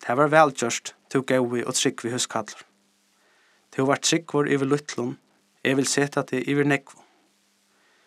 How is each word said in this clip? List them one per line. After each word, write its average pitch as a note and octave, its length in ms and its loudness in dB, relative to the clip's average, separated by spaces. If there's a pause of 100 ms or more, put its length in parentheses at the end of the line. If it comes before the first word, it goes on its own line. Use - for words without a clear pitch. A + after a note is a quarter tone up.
„Tað A#2+ 140 -2
var D3 120 4
væl D3+ 240 6
gjørt, - 420 -6 (140)
tú C3+ 140 0
góði B2 420 0
og B2+ 100 -4
tryggvi A#2+ 380 -2
húskallur. - 540 -6 (1040)
Tú C3+ 160 0
vart C#3 160 2
tryggur D3 480 0
yvir C3+ 180 2
lítlum, C3+ 480 -4 (480)
eg C3 120 2
vil C3+ 100 2
seta C#3+ 360 0
teg B2+ 220 -4
yvir C#3+ 240 0
nógvu. - 320 -2 (1080)